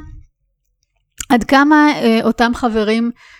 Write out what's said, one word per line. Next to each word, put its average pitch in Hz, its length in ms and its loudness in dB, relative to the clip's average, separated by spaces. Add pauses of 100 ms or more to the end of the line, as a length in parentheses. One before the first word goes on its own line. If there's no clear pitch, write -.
(1300)
עד 240 160 0
כמה, 294 500 2
אה, 226 300 0
אותם 240 300 0
חברים, 226 560 -2 (300)